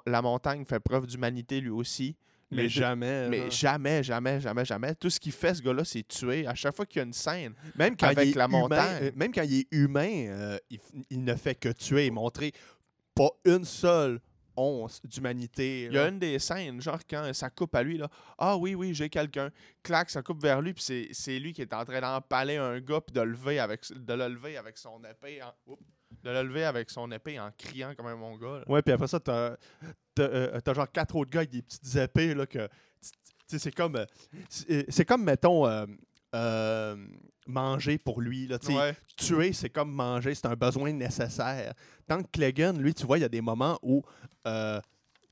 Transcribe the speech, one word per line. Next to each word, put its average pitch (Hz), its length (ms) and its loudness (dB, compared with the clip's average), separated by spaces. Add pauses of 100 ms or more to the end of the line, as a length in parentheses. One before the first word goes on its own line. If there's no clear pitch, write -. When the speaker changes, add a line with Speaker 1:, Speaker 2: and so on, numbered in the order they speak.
Speaker 1:
la 120 160 2
montagne 131 440 0
fait 113 140 0
preuve 127 260 0
d'humanité 123 560 -4
lui 123 80 -4
aussi. 120 460 -4 (360)
Speaker 2:
Mais 127 120 0
Speaker 1:
Mais 117 60 2
Speaker 2:
jamais, 123 600 0
Speaker 1:
mais 117 100 0
Speaker 2:
là. 127 100 -4
Speaker 1:
jamais, 143 540 2
jamais, 127 360 0
jamais, 123 260 0
jamais. 123 300 -2
Tout 175 140 -2
ce - 100 0
qu'il 151 120 -6
fait, 175 240 2
ce 151 60 -8
gars-là, 127 220 2
c'est 117 240 -6
tuer. 135 400 -2
À 120 80 -2
chaque 139 200 -2
fois - 100 -4
qu'il - 140 -4
y - 20 2
a 123 40 -2
une 120 80 -10
scène 151 400 -4 (220)
Speaker 2:
Même 175 220 4
quand 156 100 6
Speaker 1:
avec 139 200 6
Speaker 2:
il 143 40 6
est 143 60 2
Speaker 1:
la 123 80 6
Speaker 2:
humain, 131 160 6
Speaker 1:
montagne. 151 420 4
Speaker 2:
euh, 139 120 0
même 180 180 0
quand 175 80 0
il 139 200 2
est 131 100 -4
humain, 143 580 2
euh, 101 280 -6 (120)
il 113 80 -12
f-, 135 320 -16
il 127 140 -4
ne 123 120 2
fait 135 200 -2
que - 140 -2
tuer 139 360 2
et 123 60 2
montrer 117 420 -4 (640)
pas 143 140 8 (160)
une 180 200 6
seule 156 540 2 (380)
once 127 460 -2
d'humanité, 127 840 -4
Speaker 1:
Il 120 80 -6
y 139 40 2
a 139 60 6
Speaker 2:
là. 156 60 4
Speaker 1:
une 190 100 -6
des 151 200 0
scènes, 147 420 -6
genre, 151 180 -4 (100)
quand 151 240 -4
ça 131 160 -6
coupe - 260 -4
à 123 80 4
lui, 160 140 -2
là. « 147 120 -6 (280)
Ah 196 180 4
oui, 185 180 0
oui, 180 200 -2
j'ai 156 160 -2
quelqu'un. » 147 400 -2 (340)
Clac, 170 260 2
ça 143 120 -6
coupe 156 200 -6
vers 143 200 4
lui, 175 120 -2
puis - 100 -12
c'est, 123 280 -6
c'est 131 280 -6
lui 156 120 -8
qui 151 100 -10
est 117 120 -10
en 113 100 -4
train 127 160 -6
d'empaler 131 560 0
un 127 240 -2
gars, 147 220 -2
puis - 120 -12
de 123 60 2
lever 123 400 0
avec, 110 220 -2 (100)
de 123 220 -8
le 123 160 -2
lever 127 260 -12
avec 113 220 -14
son 113 260 -20
épée 135 400 -16
en, 120 80 -16 (180)
oups, 135 120 -20 (420)
de 123 60 -8
le 131 140 0
lever 135 200 -2
avec 123 260 -2
son 120 220 -10
épée 143 260 -10
en 104 200 -8
criant 131 400 -10
comme 120 100 -12
un 117 80 -8
mongol. 113 520 -10
Speaker 2:
Ouais, 143 140 4
puis 139 120 4
après 131 140 2
ça, 170 120 -2
t'as, 120 380 -2 (560)
t'as, 147 100 4
euh, 127 380 -2
t'as 139 120 0
genre 135 160 -2
quatre 160 280 -2
autres 135 140 -2
gars 165 100 0
avec 151 80 -2
des 123 120 -6
petites - 360 -12
épées, 147 360 4
là, 139 120 -2
que, 117 220 -6
tu, - 420 -20
tu - 20 -16 (360)
sais, 156 120 -4
c'est 147 160 -6
comme, 165 220 0
euh, 104 80 -4 (420)
c'est, - 240 -6
euh, 143 160 4
c'est - 160 6
comme, 226 220 4
mettons, 160 420 6
euh, 107 180 0 (480)
euh, 110 640 0 (500)
manger 135 520 0
pour 120 240 -4
lui, 127 260 -6
là, 123 100 -4
tu - 100 -10
sais. 139 100 2
Speaker 1:
Ouais. 143 180 2 (220)
Speaker 2:
Tuer, 170 360 2
c'est - 160 -6
comme 147 220 -2
manger, 123 420 0
c'est - 140 -4
un 120 80 -2
besoin 131 380 2
nécessaire. 123 800 -4 (340)
Tant 170 160 0
que - 80 -16
Clegane, 151 500 2
lui, 147 120 4
tu - 120 -8
vois, 135 120 4
il 170 40 4
y 143 40 4
a 117 40 2
des 117 120 -2
moments 117 400 0
où, 131 200 4 (460)
euh, 110 320 -2 (520)